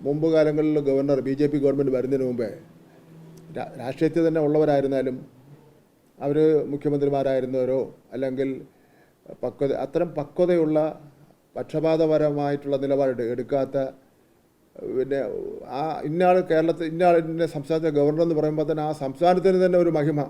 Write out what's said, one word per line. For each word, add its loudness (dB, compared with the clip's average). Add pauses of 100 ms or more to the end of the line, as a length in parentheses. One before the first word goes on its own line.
മുമ്പ് 0
കാലങ്ങളിൽ 2 (100)
ഗവർണർ, 2
ബി -2
ജെ 2
പി -2
ഗവൺമെന്റ് 2
വരുന്നതിന് 0
മുമ്പേ -4 (1080)
രാ-, -10
രാഷ്ട്രീയത്തിൽ 0
തന്നെ 2
ഉള്ളവരായിരുന്നാലും 2 (1080)
അവർ 0 (360)
മുഖ്യമന്ത്രിമാരായിരുന്നവരോ 0 (340)
അല്ലെങ്കിൽ -4 (920)
പക്വത, -2 (140)
അത്തരം -4 (100)
പക്വതയുള്ള 0 (800)
പക്ഷപാതപരമായിട്ടുള്ള 0
നിലപാട് 0 (100)
എടുക്കാത്ത, -2 (1200)
പിന്നെ, -2 (600)
ആ -4 (280)
ഇന്നയാൾ 4 (140)
കേരളത്തിൽ, 0
ഇന്നയാൾ 4
ഇന്ന -2 (100)
സംസ്ഥാനത്തെ -2
ഗവർണർ 2
എന്ന് 0
പറയുമ്പോൾ -2
തന്നെ -2
ആ -4 (120)
സംസ്ഥാനത്തിന് 2
തന്നെ 2
ഒരു 2
മഹിമ 0 (100)